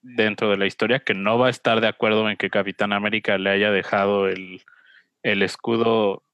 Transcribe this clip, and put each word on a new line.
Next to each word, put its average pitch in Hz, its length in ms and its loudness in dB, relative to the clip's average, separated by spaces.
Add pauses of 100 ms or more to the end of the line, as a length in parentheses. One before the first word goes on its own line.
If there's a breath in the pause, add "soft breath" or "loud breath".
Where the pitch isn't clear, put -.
dentro 110 480 0
de 101 80 2
la 98 100 0
historia 113 320 0
que - 140 -2
no 101 240 0
va 127 100 4
a 127 40 2
estar 113 300 0
de 113 60 2
acuerdo 107 420 0
en 104 80 -4
que 98 120 -4
Capitán 101 440 -2
América 104 440 -2
le 95 120 -2
haya 101 220 2
dejado 98 560 0
el, 92 340 -8 (600 soft breath)
el 101 200 0
escudo 113 800 0 (100)